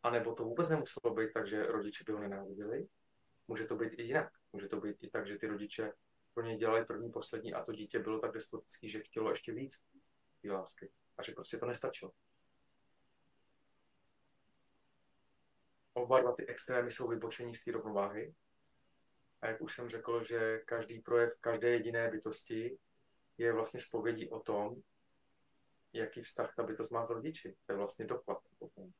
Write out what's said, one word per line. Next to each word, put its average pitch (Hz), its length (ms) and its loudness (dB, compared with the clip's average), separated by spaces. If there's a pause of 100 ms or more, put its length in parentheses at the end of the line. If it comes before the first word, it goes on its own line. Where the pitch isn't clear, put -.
A 120 60 6
nebo 117 260 2
to 120 80 -4
vůbec 120 260 6
nemuselo 120 460 2
být 110 180 0
tak, 107 140 0
že 107 180 0
rodiče 104 380 -2
by 110 80 -4
ho 104 80 0
nenáviděli. 98 680 -4 (600)
Může 110 180 -2
to 117 100 -2
být 110 240 -2
i 117 40 -4
jinak. 135 300 0 (200)
Může 98 140 -6
to 107 140 -2
být 104 220 -6
i 104 60 -12
tak, 101 180 -4
že 104 100 -6
ty 110 100 -4
rodiče 104 460 -4 (400)
pro 117 100 -4
něj 113 140 -2
dělali 113 280 4
první, 113 260 -6
poslední 113 420 -4
a - 100 -4
to 113 100 -6
dítě 104 260 -2
bylo 110 200 -2
tak 110 120 -2
despotický, - 580 -8
že 107 120 -6
chtělo 110 280 -2
ještě - 240 -2
víc 131 280 -6 (600)
té 101 100 -4
lásky. 95 400 -6 (260)
A - 60 -8
že 110 80 -6
prostě - 260 -4
to 120 80 -4
nestačilo. 123 460 -4 (3750)
Oba 123 280 8
dva 123 100 6
ty - 160 -2
extrémy 123 440 2
jsou 123 160 -2
vybočení 117 480 -2
z - 80 -2
té 120 80 -4
rovnováhy. 104 640 0 (1040)
A 113 60 -2
jak 113 140 -2
už 160 140 -2
jsem 120 140 -6
řekl, 117 340 0
že 113 360 2
každý 113 400 -4
projev 117 420 6
každé 117 280 4
jediné 117 400 4
bytosti 110 680 -2 (600)
je 117 160 4
vlastně 113 260 0
zpovědí 110 500 2
o 110 100 -6
tom, 107 360 0 (1160)
jaký 113 280 -4
vztah - 340 0
ta 117 80 0
bytost 110 280 -2
má 113 140 2
s 117 40 -6
rodiči. 120 460 -4 (100)
To 117 80 -2
je 98 40 0
vlastně 101 280 -2
doklad 117 320 -2 (220)
o - 100 -10
tom. 185 300 -16